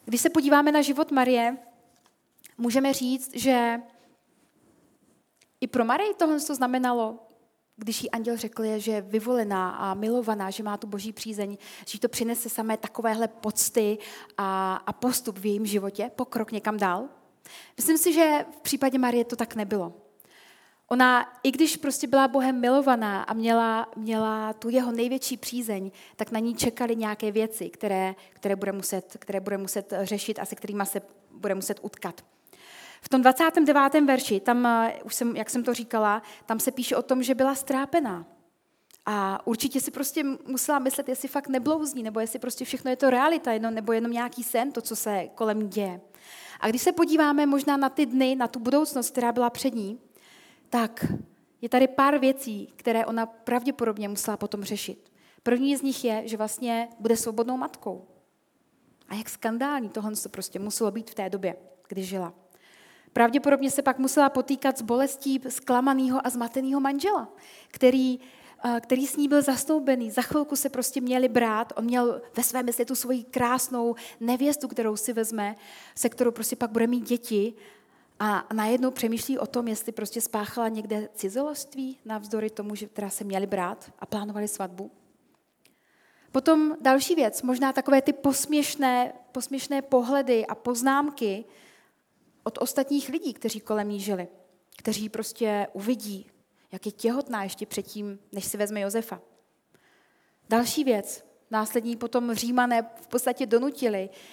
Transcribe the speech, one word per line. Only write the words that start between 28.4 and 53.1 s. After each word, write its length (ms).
bude 160
muset, 480
které 200
bude 180
muset 440
řešit 380
a 60
se 100
kterýma 300
se 160
bude 240
muset 260
utkat. 440
V 80
tom 120
dvacátém 440
devátém 400
verši, 340
tam, 260
eh, 380
už 120
jsem, 200
jak 140
jsem 140
to 100
říkala, 480
tam 140
se 120
píše 240
o 60
tom, 220
že 120
byla 200
strápená. 680
A 420
určitě 340
si 100
prostě 320
musela 320
myslet, 300
jestli 180
fakt 200
neblouzní, 560
nebo 160
jestli 200
prostě 260
všechno 260
je 60
to 120
realita, 420
jenom, 220
nebo 200
jenom 180
nějaký 320
sen, 280
to, 100
co 140
se 400
kolem 260
ní 80
děje. 320
A 100
když 120
se 100
podíváme 540
možná 320
na 120
ty 160
dny, 300
na 120
tu 120
budoucnost, 500
která 220
byla 180
před 240
ní, 260
tak 320
je 80
tady 180
pár 300
věcí, 580
které 300
ona 200